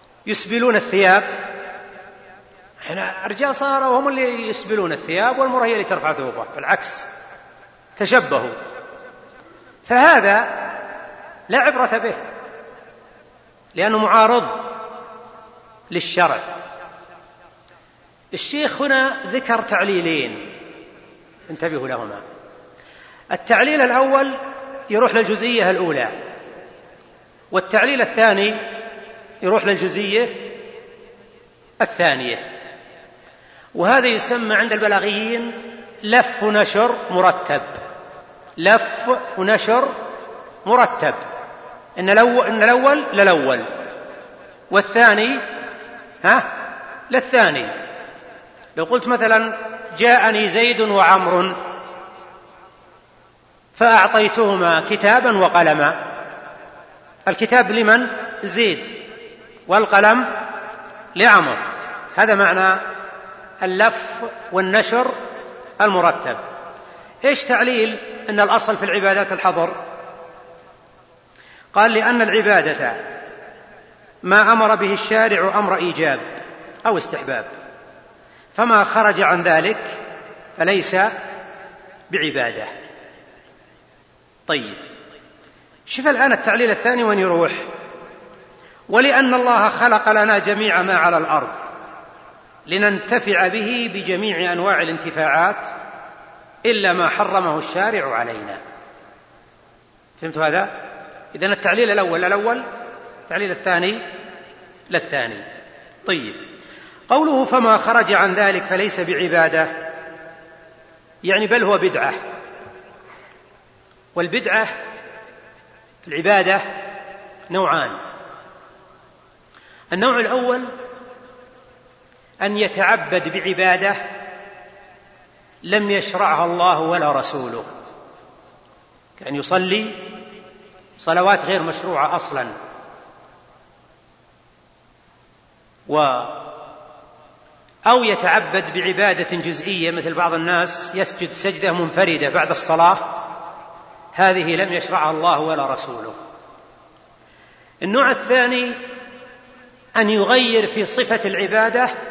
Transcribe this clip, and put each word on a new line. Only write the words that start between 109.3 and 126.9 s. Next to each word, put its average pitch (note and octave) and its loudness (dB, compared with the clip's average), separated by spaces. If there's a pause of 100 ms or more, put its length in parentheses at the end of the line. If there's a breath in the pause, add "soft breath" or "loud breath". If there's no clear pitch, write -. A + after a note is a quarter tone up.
يعني G3 2
بل A#3 2
هو G3 4
بدعة. D3 0 (2000)
والبدعة F3 -2 (1400)
في - -20
العبادة F#3 2 (920)
نوعان: D#3+ 0 (2000 soft breath)
النوع A#3+ 2
الأول B3 0 (1800)
أن G#3 -2
يتعبد F#3 0
بعبادة F#3 0 (1700)
لم G3+ 0
يشرعها F#3 0
الله F3 2
ولا D#3+ 0